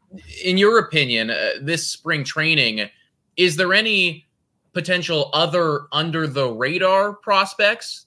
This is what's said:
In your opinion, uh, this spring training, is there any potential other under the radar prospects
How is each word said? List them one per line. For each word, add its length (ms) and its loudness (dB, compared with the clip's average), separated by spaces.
In 140 2
your 220 6
opinion, 520 0
uh, 200 -2
this 260 -4
spring 360 -4
training, 640 0
is 180 4
there 180 2
any 540 0
potential 600 -2
other 480 0
under 360 -2
the 240 -2
radar 640 0
prospects 920 -2